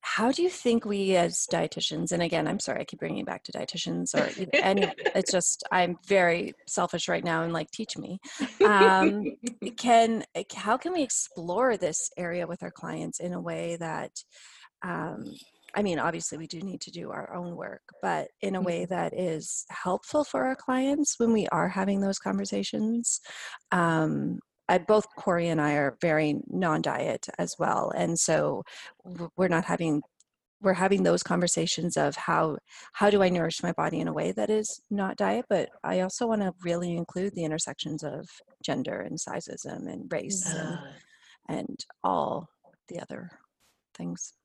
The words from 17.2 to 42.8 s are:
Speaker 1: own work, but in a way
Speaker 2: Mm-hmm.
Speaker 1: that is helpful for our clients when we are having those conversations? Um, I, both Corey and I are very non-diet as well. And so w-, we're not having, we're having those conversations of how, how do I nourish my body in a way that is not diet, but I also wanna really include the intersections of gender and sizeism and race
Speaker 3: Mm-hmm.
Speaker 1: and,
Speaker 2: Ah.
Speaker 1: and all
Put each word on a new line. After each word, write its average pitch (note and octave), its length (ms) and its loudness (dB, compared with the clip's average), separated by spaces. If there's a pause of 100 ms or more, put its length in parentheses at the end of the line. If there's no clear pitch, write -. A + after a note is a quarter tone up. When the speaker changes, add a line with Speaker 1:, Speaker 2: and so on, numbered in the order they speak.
Speaker 1:
own F3 220 -8
work, - 240 -10 (200)
but D#3 280 -2 (100)
in F#3+ 160 -2
a F#3 60 0
way F3 220 0
Speaker 2:
Mm-hmm. F3+ 100 -4
Speaker 1:
that F3 200 -2
is E3 560 -4
helpful - 540 -2
for C4 220 -2
our C4 100 0
clients C#4 640 0
when A#3 140 4
we G#3+ 160 4
are E3+ 180 2
having G3 320 0
those G3 200 0
conversations? G3+ 1000 -2 (540)
Um, D#3+ 680 2 (320)
I, F3+ 60 6
both G#3 300 4 (100)
Corey E3+ 320 2
and D#3+ 100 2
I D3 140 2
are C#3 260 2
very D#3 360 2 (120)
non-diet D#3 800 0 (140)
as F3 180 -2
well. - 400 0
And E3+ 220 0
so D3+ 420 2 (420)
w-, F3 320 -10
we're F#3 120 2
not E3+ 180 2
having, E3 380 0 (580)
we're G3 120 4
having F#3+ 280 4
those F3 220 4
conversations F3 760 0
of D3 180 2
how, D#3+ 420 0 (360)
how G#3 160 6
do G3+ 140 6
I F#3 60 6
nourish E3 340 0
my E3+ 80 0
body D#3+ 280 -2
in E3 80 -2
a D#3+ 60 -4
way D#3+ 200 -2
that G#3+ 180 0
is G#3+ 280 -2 (120)
not G3 260 -2
diet, G#3 320 0
but F3+ 200 2 (140)
I F#3 180 0
also F#3+ 260 -2
wanna G#3 260 0 (100)
really F3 320 -2
include F3+ 380 -4
the E3+ 120 -4
intersections D#3 580 -4
of D3+ 240 -8 (360)
gender - 380 -4
and - 160 -8
sizeism - 760 -10
and - 200 -10
race F#3 360 -4
Speaker 3:
Mm-hmm. D#3 200 -4
Speaker 1:
and, E3 120 -6
Speaker 2:
Ah. - 80 -14 (600)
Speaker 1:
and - 300 -8 (240)
all D#3+ 440 0 (420)